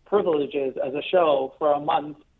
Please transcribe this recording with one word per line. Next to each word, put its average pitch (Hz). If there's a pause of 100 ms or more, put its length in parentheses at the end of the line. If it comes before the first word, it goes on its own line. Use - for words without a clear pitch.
privileges 147
as 135
a 143
show 143
for 147
a 147
month 151 (220)